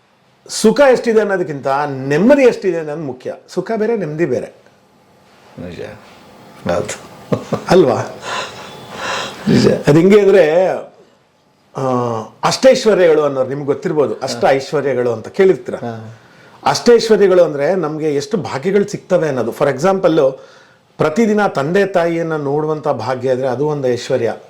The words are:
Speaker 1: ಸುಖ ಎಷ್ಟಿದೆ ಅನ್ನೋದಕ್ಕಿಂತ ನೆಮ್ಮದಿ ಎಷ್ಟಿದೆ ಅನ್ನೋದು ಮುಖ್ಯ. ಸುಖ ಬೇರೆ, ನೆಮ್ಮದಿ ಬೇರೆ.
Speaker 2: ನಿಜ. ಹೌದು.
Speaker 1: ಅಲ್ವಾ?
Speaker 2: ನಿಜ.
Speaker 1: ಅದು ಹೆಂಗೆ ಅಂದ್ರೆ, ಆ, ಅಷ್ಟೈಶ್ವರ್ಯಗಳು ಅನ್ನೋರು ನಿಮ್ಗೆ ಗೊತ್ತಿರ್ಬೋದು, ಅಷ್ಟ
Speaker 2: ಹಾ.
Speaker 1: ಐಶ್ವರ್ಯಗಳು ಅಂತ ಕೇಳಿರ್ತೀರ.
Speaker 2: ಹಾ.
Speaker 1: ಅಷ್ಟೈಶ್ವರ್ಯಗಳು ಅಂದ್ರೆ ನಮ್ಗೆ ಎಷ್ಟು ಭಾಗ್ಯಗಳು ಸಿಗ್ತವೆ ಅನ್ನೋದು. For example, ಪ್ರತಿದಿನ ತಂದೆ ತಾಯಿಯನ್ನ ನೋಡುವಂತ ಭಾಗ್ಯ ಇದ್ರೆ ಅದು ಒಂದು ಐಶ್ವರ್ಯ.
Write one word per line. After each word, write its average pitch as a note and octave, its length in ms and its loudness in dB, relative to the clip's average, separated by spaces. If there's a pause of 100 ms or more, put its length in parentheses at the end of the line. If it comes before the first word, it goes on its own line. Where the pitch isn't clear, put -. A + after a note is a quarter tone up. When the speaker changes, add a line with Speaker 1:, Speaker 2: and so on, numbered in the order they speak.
(480)
Speaker 1:
ಸುಖ - 320 2 (120)
ಎಷ್ಟಿದೆ A3+ 280 2
ಅನ್ನೋದಕ್ಕಿಂತ F3+ 460 -4 (400)
ನೆಮ್ಮದಿ G#3+ 360 4
ಎಷ್ಟಿದೆ F#3+ 360 2
ಅನ್ನೋದು D3 220 -8
ಮುಖ್ಯ. B2+ 340 -10 (140)
ಸುಖ F3+ 280 -6
ಬೇರೆ, A3 200 -2
ನೆಮ್ಮದಿ D#3 300 -4
ಬೇರೆ. A#2+ 200 -2 (1120)
Speaker 2:
ನಿಜ. F2+ 220 -14 (880)
ಹೌದು. - 320 -4 (720)
Speaker 1:
ಅಲ್ವಾ? C#3+ 500 2 (1300)
Speaker 2:
ನಿಜ. - 200 4
Speaker 1:
ಅದು - 300 2
ಹೆಂಗೆ G3 220 6
ಅಂದ್ರೆ, F#3 480 4 (1080)
ಆ, C3+ 60 -8 (640)
ಅಷ್ಟೈಶ್ವರ್ಯಗಳು F3+ 760 4
ಅನ್ನೋರು C3+ 260 0
ನಿಮ್ಗೆ C#3 180 -8
ಗೊತ್ತಿರ್ಬೋದು, C#3+ 560 -2
ಅಷ್ಟ B2+ 220 -4
Speaker 2:
ಹಾ. E3 60 4
Speaker 1:
ಐಶ್ವರ್ಯಗಳು C3+ 640 -2
ಅಂತ A2 160 -8
ಕೇಳಿರ್ತೀರ. F#3 460 0
Speaker 2:
ಹಾ. A2+ 440 -12 (460)
Speaker 1:
ಅಷ್ಟೈಶ್ವರ್ಯಗಳು F#3+ 800 4
ಅಂದ್ರೆ D3+ 300 -2
ನಮ್ಗೆ D#3 400 -4
ಎಷ್ಟು C#3 220 -4
ಭಾಗ್ಯಗಳು F3+ 520 -2
ಸಿಗ್ತವೆ D#3+ 400 -2
ಅನ್ನೋದು. A#2+ 240 -2
For C#3+ 140 0
example, D#3+ 680 2 (640)
ಪ್ರತಿದಿನ G#3 480 2
ತಂದೆ F3+ 400 0
ತಾಯಿಯನ್ನ E3+ 500 -2
ನೋಡುವಂತ D3+ 520 -4
ಭಾಗ್ಯ B2+ 440 -2
ಇದ್ರೆ B2+ 160 -2
ಅದು B2+ 180 -2
ಒಂದು C#3+ 220 -2
ಐಶ್ವರ್ಯ. A#2+ 460 -2 (160)